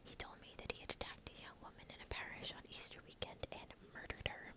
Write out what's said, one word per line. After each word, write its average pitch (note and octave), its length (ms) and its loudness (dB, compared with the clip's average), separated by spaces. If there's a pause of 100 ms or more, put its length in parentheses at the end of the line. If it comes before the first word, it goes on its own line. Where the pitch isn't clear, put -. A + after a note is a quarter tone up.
He - 100 -6
told - 260 0
me - 160 -8
that - 140 2
he - 100 4
had - 100 0
attacked - 380 2
a - 120 -6
young - 200 -4
woman - 280 -6
in - 120 -6
a - 80 -6
parish - 460 2
on - 140 -6
Easter - 380 0
weekend - 440 0
and - 220 -4 (200)
murdered - 340 2
her. - 300 2